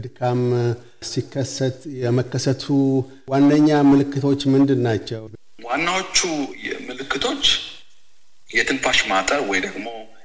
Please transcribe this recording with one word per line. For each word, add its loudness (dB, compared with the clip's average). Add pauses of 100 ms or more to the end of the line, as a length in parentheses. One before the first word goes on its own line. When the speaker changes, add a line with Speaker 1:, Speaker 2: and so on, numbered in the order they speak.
Speaker 1:
ድካም -2 (600)
ሲከሰት -4 (160)
የመከሰቱ 0 (640)
ዋነኛ 6 (140)
ምልክቶች 4
ምንድን 4
ናቸው? -2 (420)
Speaker 2:
ዋናዎቹ -2 (680)
ምልክቶች -6 (1040)
የትንፋሽ 0
ማጠር 0
ወይ -2
ደግሞ -8 (380)